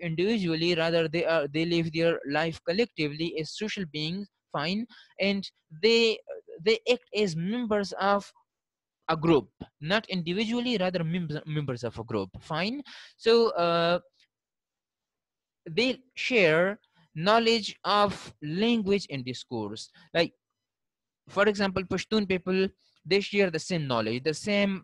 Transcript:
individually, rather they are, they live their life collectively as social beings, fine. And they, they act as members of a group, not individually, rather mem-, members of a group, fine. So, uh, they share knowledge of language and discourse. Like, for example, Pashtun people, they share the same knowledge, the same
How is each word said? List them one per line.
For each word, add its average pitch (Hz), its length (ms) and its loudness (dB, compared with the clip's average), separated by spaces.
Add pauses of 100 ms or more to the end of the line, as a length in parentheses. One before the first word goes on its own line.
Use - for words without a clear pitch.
individually, 175 720 0
rather 165 320 2
they 160 180 -2
are, 160 220 2
they 151 180 -2
live 170 280 0
their 165 260 2 (100)
life 156 380 -2
collectively 165 720 -2
as 151 180 -8
social 208 360 -6
beings, 165 360 -6 (220)
fine. 185 380 -4 (320)
And 196 280 0 (320)
they, 226 380 6 (460)
they 220 160 4 (100)
act 240 140 0 (120)
as 196 200 0
members 208 640 -2
of 202 280 0 (800)
a 160 80 0
group, 151 340 4 (300)
not 196 280 -2
individually, 214 720 -2
rather 180 240 -2
mem-, 160 420 -4
members 135 380 -4
of 113 160 -6
a - 20 -6
group, 104 280 -2 (100)
fine. 202 420 -4 (360)
So, 233 320 4
uh, 170 500 2 (1700)
they 233 300 0 (160)
share 185 640 4 (340)
knowledge 226 720 2
of 208 580 0
language 202 680 0
and 135 140 -6
discourse. 113 640 -8 (220)
Like, 165 200 0 (960)
for 196 160 2
example, 196 400 0
Pashtun 196 440 -2
people, 185 380 0 (400)
they 190 140 2
share 196 300 2
the 160 80 -2
same 160 280 -4
knowledge, 120 380 0
the 156 100 0
same 202 500 0